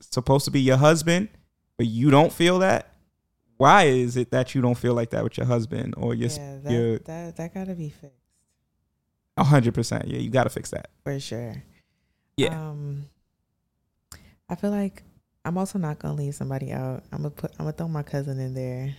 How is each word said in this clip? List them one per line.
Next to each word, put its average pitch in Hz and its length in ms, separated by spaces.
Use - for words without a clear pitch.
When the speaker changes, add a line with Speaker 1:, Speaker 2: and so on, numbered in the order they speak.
Speaker 1:
supposed 135 460
to - 40
be 143 100
your 131 180
husband, 165 500
but 120 100
you 117 240
don't 151 220
feel 180 280
that, 190 340
why 170 260
is 127 320
it 123 140
that 127 240
you 135 80
don't 123 140
feel 123 180
like 117 160
that 113 120
with 117 140
your 123 100
husband 117 500
or 117 180
your 117 120
s-, 147 120
Speaker 2:
Yeah, 139 240
that, 139 100
Speaker 1:
your 117 280
Speaker 2:
that, 165 360
that 170 180
gotta 190 200
be 160 160
fixed. 139 260
Speaker 1:
A - 80
hundred 131 300
percent. - 340
Yeah, 123 100
you 117 120
gotta 127 200
fix - 200
that. - 180
Speaker 2:
For 139 160
sure. 120 420
Speaker 1:
Yeah. - 120
Speaker 2:
Um, 143 360
I 175 80
feel 202 140
like 202 320
I'm 170 140
also 196 200
not 151 200
gonna 151 160
leave 143 200
somebody 135 380
out. 131 300
I'm 147 60
gonna 147 120
put, - 220
I'm 156 140
gonna 156 60
throw 165 160
my 151 140
cousin 139 380
in 131 140
there. 131 440